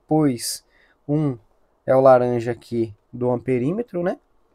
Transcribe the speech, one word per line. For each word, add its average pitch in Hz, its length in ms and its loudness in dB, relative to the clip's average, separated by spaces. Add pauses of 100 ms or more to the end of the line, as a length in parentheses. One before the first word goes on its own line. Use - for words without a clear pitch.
Pois 147 600 -2 (420)
um 147 300 -2 (480)
é 131 100 2
o 131 60 4
laranja 123 500 4
aqui 113 420 -8 (200)
do 123 180 -4
amperímetro, 131 720 -4
né? 202 160 -4 (360)